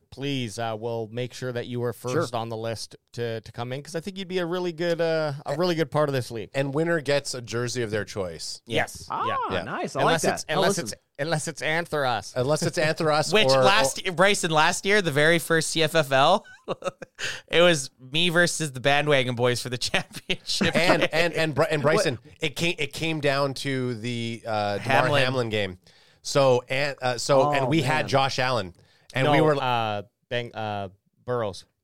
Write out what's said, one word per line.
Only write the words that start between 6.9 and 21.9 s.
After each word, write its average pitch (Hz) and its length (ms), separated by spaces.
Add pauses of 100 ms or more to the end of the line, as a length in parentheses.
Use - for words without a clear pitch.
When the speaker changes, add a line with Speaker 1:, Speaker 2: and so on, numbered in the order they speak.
Speaker 3:
gets 139 340
a 127 60
jersey 120 420
of 107 100
their 107 120
choice. 87 640
Speaker 4:
Yes. - 440
Speaker 2:
Ah, 381 160 (240)
Speaker 1:
Yeah. 87 120
Speaker 2:
nice. 175 320
I 143 60
Speaker 1:
Unless 175 240
Speaker 2:
like 120 100
Speaker 1:
it's, - 100
Speaker 2:
that. - 80
Now 160 80
Speaker 1:
unless 196 80 (100)
Speaker 2:
listen. 156 60
Speaker 1:
it's 104 100 (280)
unless 156 260
it's 151 140
Anth 160 300
or 147 120
us. 120 320
Speaker 3:
Unless 139 260
it's - 160
Anth 156 220
or 160 100
us 147 220
Speaker 4:
Which 214 160
Speaker 3:
or, 135 140
Speaker 4:
last 196 360
Speaker 3:
or 208 40
Speaker 4:
year, 190 100
Bryson, 185 380
last 160 340
year, 202 180
the 165 80
very 151 280
first 160 320
C 160 120
F 151 120
F 147 180
L, 147 320 (240)
<laughs> - 80 (720)
it 165 120
was 170 300 (100)
me 151 280
versus 160 440
the 127 80
Bandwagon 139 540
Boys 120 280
for 127 60
the 120 100
<laughs> - 120
championship - 840
Speaker 3:
And, 170 260
Speaker 4:
game. 175 100
Speaker 3:
and, 160 220
and, 160 200
Bry-, 156 160
and 151 120
Bryson, 156 400